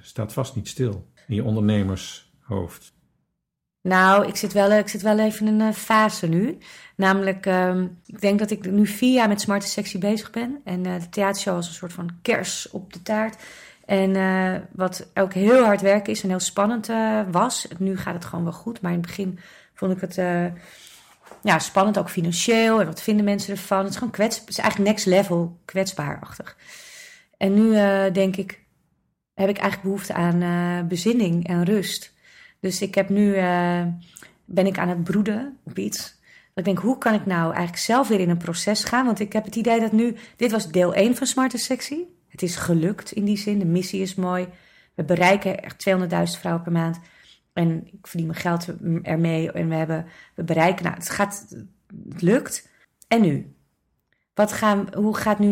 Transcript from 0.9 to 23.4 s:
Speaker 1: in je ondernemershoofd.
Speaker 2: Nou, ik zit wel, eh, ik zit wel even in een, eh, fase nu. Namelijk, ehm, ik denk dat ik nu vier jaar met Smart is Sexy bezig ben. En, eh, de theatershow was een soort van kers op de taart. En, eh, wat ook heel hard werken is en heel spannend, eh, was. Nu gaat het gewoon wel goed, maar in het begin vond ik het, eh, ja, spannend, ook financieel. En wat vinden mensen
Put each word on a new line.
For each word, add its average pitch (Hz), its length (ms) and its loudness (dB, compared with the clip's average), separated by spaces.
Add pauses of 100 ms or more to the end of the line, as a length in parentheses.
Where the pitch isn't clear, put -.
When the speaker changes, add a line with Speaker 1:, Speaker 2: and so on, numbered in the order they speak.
Speaker 1:
in - 80 -4
je 104 100 0
ondernemershoofd. 104 1500 -2 (840)
Speaker 2:
Nou, 185 440 6
ik - 100 -6
zit 196 160 -4
wel, 202 180 4
eh, 214 80 6
ik 208 100 0
zit 190 140 -8
wel 214 160 2
even 214 280 0
in 214 140 2
een, 220 80 2
eh, 214 60 0
fase 214 520 2
nu. 190 320 0 (380)
Namelijk, 190 500 2
ehm, 185 400 2 (200)
ik - 140 -18
denk 202 180 4
dat 214 120 -2
ik 202 200 -6
nu 202 160 4
vier 254 280 2
jaar 233 140 4
met 208 120 0
Smart 202 220 -2
is - 100 -8
Sexy 208 260 -6
bezig 208 320 -2
ben. 247 340 -8
En, 185 220 -4
eh, 180 140 -4
de 175 80 -12
theatershow 196 460 -2
was 175 140 -4
een - 60 -16
soort 170 180 -12
van 175 180 -10 (120)
kers - 480 -4
op 208 220 -12
de 170 100 -18
taart. 214 400 -4 (420)
En, 190 320 2
eh, 190 380 0 (180)
wat 185 420 -6
ook 190 180 0
heel 233 320 6
hard 202 160 4
werken 202 320 2
is 214 100 -6
en 196 60 -2
heel 185 120 0
spannend, 214 480 -2
eh, 220 320 0 (100)
was. 208 380 0 (100)
Nu 190 180 -2
gaat 180 180 -6
het 175 100 -10
gewoon 170 200 -6
wel 165 80 -2
goed, - 280 -12
maar 175 120 -2
in 175 60 0
het 170 80 -4
begin 185 320 -6 (360)
vond 190 180 -2
ik 185 80 -4
het, 185 180 -8
eh, 175 280 0 (960)
ja, 175 160 6
spannend, 196 400 2
ook 170 120 -2
financieel. 226 720 2
En 180 60 2
wat 160 160 -8
vinden 214 220 2
mensen 202 280 -2